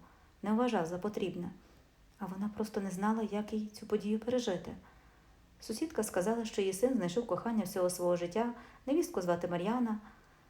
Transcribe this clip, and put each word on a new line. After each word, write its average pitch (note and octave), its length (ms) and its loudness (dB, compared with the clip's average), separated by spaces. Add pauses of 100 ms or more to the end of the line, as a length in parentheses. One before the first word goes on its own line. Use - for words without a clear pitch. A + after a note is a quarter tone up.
(420)
не G3+ 120 2
вважав A3 320 4
за F3 120 -4
потрібне. F3+ 540 -2 (680)
А G3+ 60 -4
вона F#3+ 300 -4
просто G#3+ 260 -2
не G3 100 -2
знала, G#3+ 400 2
як G#3 220 -2
їй G#3+ 140 -2
цю - 180 -14
подію G#3 340 0
пережити. A#3+ 520 0 (880)
Сусідка A3 440 -2
сказала, A3 420 0
що - 160 -2
її F#3+ 120 2
син B3+ 200 2
знайшов G#3+ 340 0
кохання G#3 360 0
всього F3+ 260 2
свого F3+ 260 2
життя, G#3+ 380 0 (320)
невістку D4+ 360 2
звати F3 260 2
Мар'яна. G#3+ 520 0 (500)